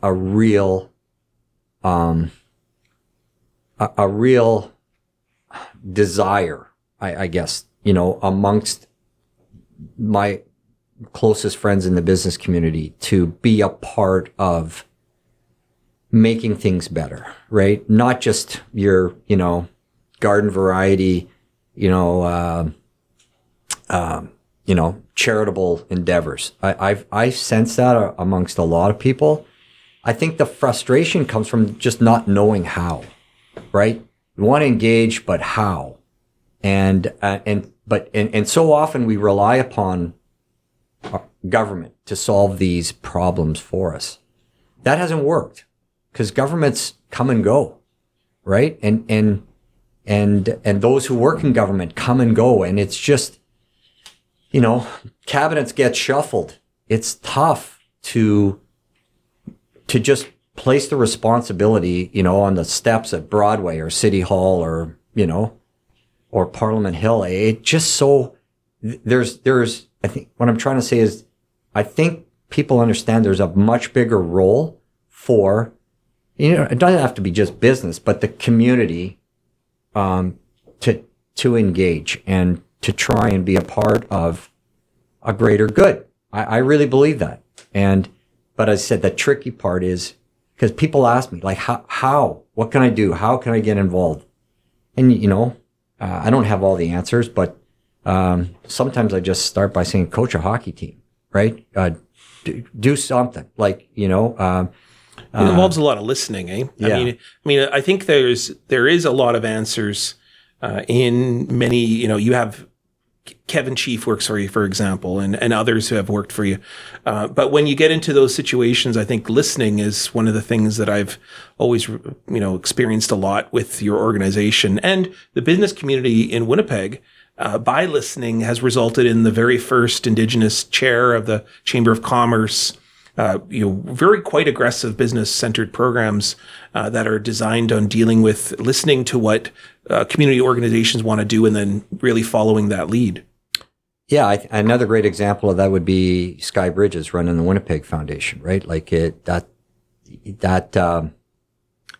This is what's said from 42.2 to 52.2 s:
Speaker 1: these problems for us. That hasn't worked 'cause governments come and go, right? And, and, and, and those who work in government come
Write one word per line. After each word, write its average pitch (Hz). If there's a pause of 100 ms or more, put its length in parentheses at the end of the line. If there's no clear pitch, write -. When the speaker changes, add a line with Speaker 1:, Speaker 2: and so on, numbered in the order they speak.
Speaker 1:
these 87
problems 87
for 90
us. - (640)
That 139
hasn't 165
worked 143 (480)
'cause 107
governments 147 (160)
come 123
and 113
go, 120 (640)
right? 123
And, 110
and, 107 (580)
and, 104
and 101
those 131
who 131
work 156
in 139
government 98
come 123